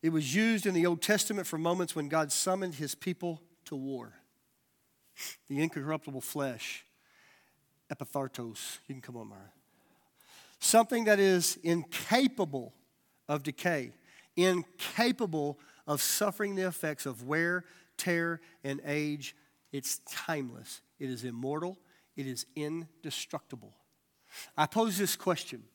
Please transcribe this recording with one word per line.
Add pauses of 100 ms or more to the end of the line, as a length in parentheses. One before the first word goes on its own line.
it
was
used
in
the
Old
Testament
for
moments
when
God
summoned
his
people (240)
to
war. (1300)
The
incorruptible
flesh, (1040)
epithartos.
You
can
come
on,
Myra. (1080)
Something
that
is
incapable (540)
of
decay, (440)
incapable (280)
of
suffering
the
effects
of
wear, (320)
tear, (220)
and
age. (360)
It's (100)
timeless. (180)
It
is
immortal. (360)
It
is (100)
indestructible. (840)
I
pose
this
question. (120)